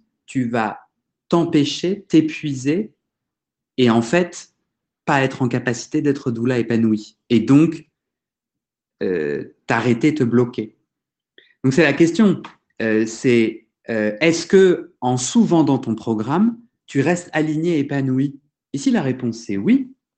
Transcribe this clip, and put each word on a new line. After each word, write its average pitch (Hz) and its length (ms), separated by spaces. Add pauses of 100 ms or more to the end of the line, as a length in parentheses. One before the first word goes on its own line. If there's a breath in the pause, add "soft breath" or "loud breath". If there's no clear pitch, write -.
(240)
tu 127 240
vas 113 320 (480)
t'empêcher, 170 800
t'épuiser 156 840 (840)
et 120 140
en 113 120
fait, 175 520 (500)
pas 143 180
être 131 200
en 123 60
capacité 123 540
d'être 139 280
doula 120 280
épanouie. 113 600 (100)
Et 117 120
donc, 139 500 (1120)
euh, 76 520 (120)
t'arrêter, 120 480
te 131 100
bloquer. 120 520 (840 soft breath)
Donc, 131 100
c'est 165 120
la 139 80
question. 170 500 (380)
Euh, 110 260
c'est, 113 600 (240)
euh, 107 300
est-ce 165 260
que 190 540
en 127 160
sous-vendant 156 640
ton 110 160
programme, 131 640 (280)
tu 139 140
restes 175 320
aligné, 156 460
épanoui ? 139 600 (360)
Et 139 40
si 269 120
la 226 100
réponse 127 380
c'est 101 180
oui, 233 340 (280)